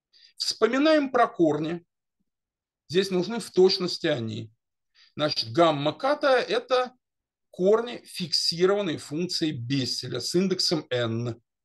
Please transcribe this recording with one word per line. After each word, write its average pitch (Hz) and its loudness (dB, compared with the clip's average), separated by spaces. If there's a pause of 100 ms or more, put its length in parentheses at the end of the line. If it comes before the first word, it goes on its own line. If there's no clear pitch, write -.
(380)
Вспоминаем 277 0
про 233 2
корни. 160 -2 (1080)
Здесь 190 0
нужны 185 -2
в - -10
точности 185 4
они. 113 -4 (640)
Значит, 107 -4
гамма 151 2
ката 277 2
это 247 -2 (560)
корни 220 0
фиксированной 180 0
функции 165 -4
Бесселя 127 -4
с - -6
индексом 180 0
n. 117 -2 (240)